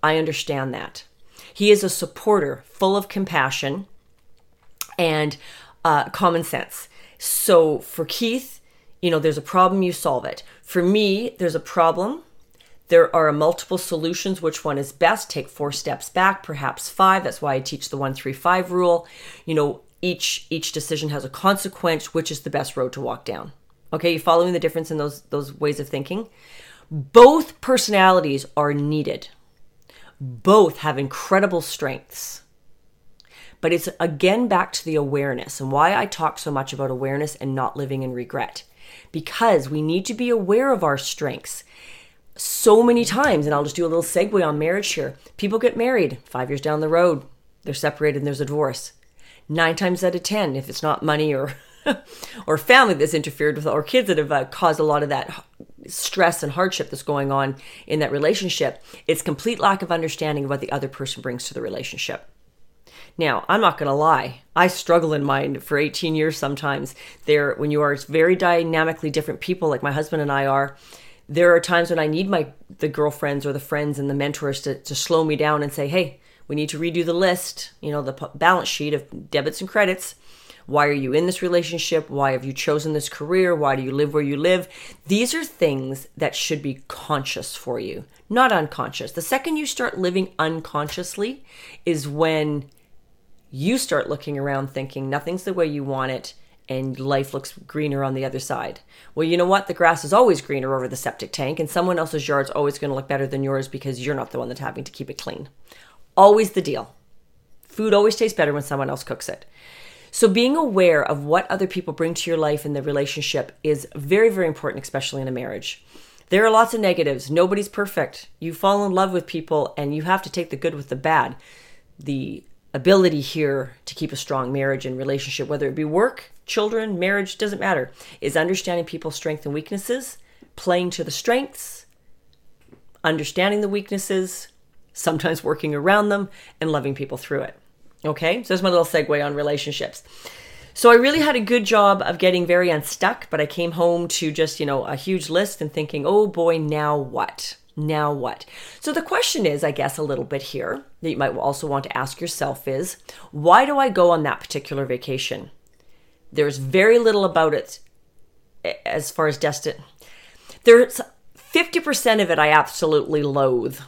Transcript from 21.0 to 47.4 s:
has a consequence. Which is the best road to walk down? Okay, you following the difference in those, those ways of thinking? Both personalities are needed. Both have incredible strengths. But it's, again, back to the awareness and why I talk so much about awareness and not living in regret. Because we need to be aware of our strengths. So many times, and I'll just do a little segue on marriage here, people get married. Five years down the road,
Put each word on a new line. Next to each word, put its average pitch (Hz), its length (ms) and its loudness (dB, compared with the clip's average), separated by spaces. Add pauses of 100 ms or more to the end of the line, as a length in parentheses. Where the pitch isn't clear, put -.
has 143 140 -6
a 131 60 -8
consequence. 185 840 -2
Which 160 200 -4
is 143 100 -10
the 160 80 -10
best 139 260 -6
road 127 180 -2
to 139 80 -10
walk 117 220 -8
down? 92 280 -10 (420)
Okay, 170 200 2
you 156 60 -2
following 170 320 4
the 175 80 2
difference 165 300 -2
in 160 80 -4
those, 147 320 -4
those 139 240 -6
ways 147 260 -2
of 139 80 -8
thinking? 185 400 -6 (640)
Both 240 720 8
personalities 185 840 4 (100)
are 147 160 2
needed. 147 540 -2 (920)
Both 156 600 4
have 147 180 -2
incredible 175 640 0
strengths. - 800 -8 (1200)
But 165 100 2
it's, 170 160 0 (120)
again, 185 480 2
back 190 260 0
to - 100 -6
the 160 120 -2
awareness 139 640 -2
and 131 100 -6
why 160 240 4
I 220 120 0
talk 160 320 -4
so 160 100 -8
much 135 240 -4
about 135 160 -4
awareness 135 460 -4
and 135 180 -6
not 131 240 -4
living 135 240 -6
in 127 100 -6
regret. 123 520 -8 (480)
Because 160 580 2
we 151 140 -2
need 170 240 0
to 226 80 -4
be 240 140 -2
aware 226 420 2
of 190 120 0
our 143 140 2
strengths. - 640 -8 (720)
So - 460 4
many 240 240 4
times, 220 400 2
and 151 80 0
I'll 147 100 2
just 147 120 -6
do 170 100 -2
a - 20 0
little 165 140 0
segue 202 420 0
on 147 140 0
marriage 170 360 -2
here, 135 220 -6 (220)
people 208 220 -2
get 240 180 2
married. 226 480 0
Five 127 240 -6
years 139 120 -4
down 151 180 -2
the 156 100 -2
road, 165 340 4 (400)